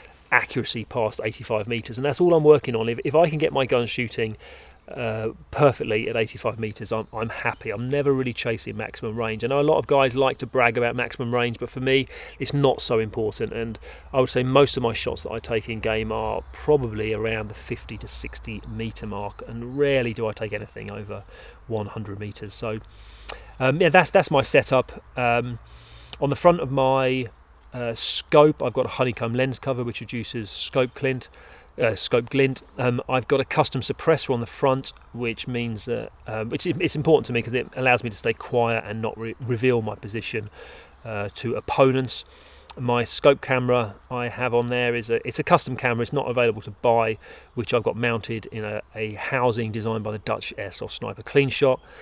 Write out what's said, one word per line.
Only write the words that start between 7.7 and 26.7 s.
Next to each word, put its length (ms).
I'm 180
never 240
really 200
chasing 440
maximum 400
range. 280
I 40
know 120
a 20
lot 160
of 80
guys 280
like 240
to 80
brag 300
about 200
maximum 380
range, 240
but 120
for 100
me, 260
it's 140
not 280
so 180
important. 540
And 260
I 80
would 100
say 120
most 340
of 60
my 100
shots 300
that 100
I 60
take 300
in 120
game 320
are 300
probably 640
around 340
the 60
fifty 440
to 100
sixty 520
meter 320
mark, 420
and 300
rarely 340
do 140
I 60
take 200
anything 380
over 320
one 180
hundred 320
meters. 340
So, 260
um, 200
yeah, 100
that's, 200
that's 200
my 120
setup. 600
Um, 420
on 100
the 60
front 240
of 120